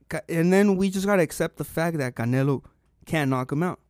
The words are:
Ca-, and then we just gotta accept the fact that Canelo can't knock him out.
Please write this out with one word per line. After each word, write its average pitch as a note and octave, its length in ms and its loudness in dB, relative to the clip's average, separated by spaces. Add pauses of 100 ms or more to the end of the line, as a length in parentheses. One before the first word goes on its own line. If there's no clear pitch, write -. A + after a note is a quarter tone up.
Ca-, E3 200 -8
and E3+ 240 2
then G3 240 6
we G3 120 0
just F#3+ 160 -4
gotta G3+ 180 2
accept - 340 -4
the D3 80 -6
fact E3 320 -4
that B2+ 180 -4
Canelo B2+ 480 0 (420)
can't D3 240 -2
knock B2+ 220 -2
him D3 120 -2
out. F3+ 160 -4 (100)